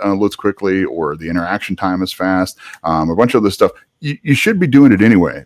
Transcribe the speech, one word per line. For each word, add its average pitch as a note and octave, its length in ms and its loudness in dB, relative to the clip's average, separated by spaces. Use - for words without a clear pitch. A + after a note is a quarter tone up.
uh, G2+ 100 0
loads G2+ 220 -2
quickly, F#2+ 480 -2
or D2+ 320 -6
the E2 140 -10
interaction F2+ 440 -6
time F#2 280 -4
is F#2 100 -6
fast, F#2 460 -4
um, D#2+ 240 -2
a E2 80 -4
bunch A#2+ 180 2
of A#2 80 2
this G2 120 0
stuff, - 180 2
you, D3 200 -8
you C#3 120 0
should G#3 240 0
be F3 80 0
doing C#3 260 6
it G2 100 4
anyway, F2 440 2